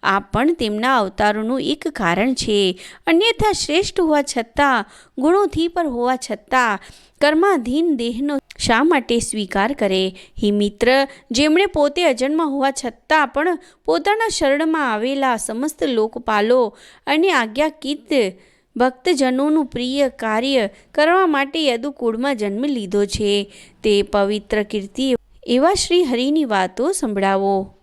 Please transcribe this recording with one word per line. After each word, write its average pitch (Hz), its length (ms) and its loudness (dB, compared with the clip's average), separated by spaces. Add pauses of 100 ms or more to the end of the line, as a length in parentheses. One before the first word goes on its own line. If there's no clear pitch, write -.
આ 196 180 0
પણ 262 340 0
તેમના 233 420 -2
અવતારોનું 214 640 -2
એક 302 260 -4
કારણ 208 460 0
છે. 202 440 0 (280)
અન્યથા 427 460 2
શ્રેષ્ઠ 370 480 -2
હોવા 302 220 2
છતાં, 254 640 -2 (320)
ગુણોથી 330 500 2
પર 339 180 -2
હોવા 247 300 -2
છતાં, 240 640 -2 (420)
કર્માધીન 311 760 2
દેહનો 247 420 -4 (200)
શા 240 260 2
માટે 262 340 2
સ્વીકાર 214 540 -2
કરે? 190 420 0 (280)
હે 208 80 2
મિત્ર, 208 380 0 (420)
જેમણે 302 360 2
પોતે 294 380 0
અજન્મા 285 400 0
હોવા 277 260 0
છતાં 277 560 -2
પણ 320 320 -2 (260)
પોતાના 403 440 0
શરણમાં 294 640 0
આવેલા 254 440 -2
સમસ્ત 247 480 -6
લોકપાલો 226 760 0 (440)
અને 311 240 2
આજ્ઞાકીત 285 800 -2 (680)
ભક્તજનોનું 269 880 0
પ્રિય 254 420 -2
કાર્ય 233 600 -2 (260)
કરવા 349 320 4
માટે 285 380 -2
યદુકુળમાં 247 720 -2
જન્મ 208 280 -4
લીધો 208 400 -2
છે, 202 460 -2 (320)
તે 202 200 4
પવિત્ર 208 600 0
કીર્તિ 208 440 -4 (400)
એવા 277 280 4
શ્રી 359 300 2
હરિની 269 400 0
વાતો 214 480 -2
સંભળાવો. 196 600 0 (280)